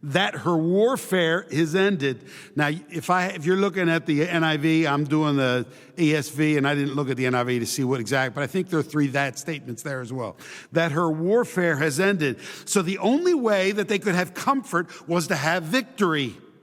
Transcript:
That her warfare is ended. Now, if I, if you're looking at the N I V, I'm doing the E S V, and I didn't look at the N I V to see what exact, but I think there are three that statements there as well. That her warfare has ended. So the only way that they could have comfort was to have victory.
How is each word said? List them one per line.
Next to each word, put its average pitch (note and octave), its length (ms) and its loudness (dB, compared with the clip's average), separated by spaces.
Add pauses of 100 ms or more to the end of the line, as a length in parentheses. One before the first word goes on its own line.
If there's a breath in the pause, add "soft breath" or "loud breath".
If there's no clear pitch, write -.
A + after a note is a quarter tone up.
That F3+ 340 0
her E3 200 0
warfare F#3 920 2
is D#3 260 0
ended. D#3 480 0 (300 loud breath)
Now, D3 160 0 (200)
if E3+ 200 -6
I, F3+ 160 2
if F#3+ 180 -8
you're F3+ 120 2
looking F#3+ 320 0
at E3 180 0
the D#3 220 0
N E3+ 160 0
I D#3 120 2
V, D#3+ 300 2
I'm C#3+ 180 0
doing D3 320 2
the B2+ 300 2 (320 loud breath)
E D#3 160 4
S C#3+ 160 -2
V, D3+ 260 2
and C#3 100 2
I C#3+ 100 2
didn't C#3+ 180 -2
look C#3 160 -2
at B2+ 60 -2
the B2+ 100 -2
N B2+ 80 0
I B2 80 2
V B2 160 0
to A#2 80 -2
see - 160 -4
what C3 160 0
exact, B2+ 360 -2
but C#3+ 80 -4
I C#3 40 -2
think F#3 240 -4
there E3 80 0
are D3 60 0
three D3 240 0
that C3+ 300 -2
statements C#3 440 -10
there C#3 180 -6
as A#2+ 120 -10
well. A#2+ 240 -6 (340 loud breath)
That E3 220 2
her E3 180 2
warfare F3 680 2
has C#3+ 220 0
ended. F3 400 2 (260 loud breath)
So - 180 0
the F#3 160 -2
only D#4 360 2
way G#3 380 2
that G3+ 160 -2
they G#3 100 0
could G3+ 180 0
have F3+ 180 0
comfort A3 760 -2
was E3+ 200 0
to E3+ 80 0
have D#3+ 280 0
victory. D#3 720 -2 (260)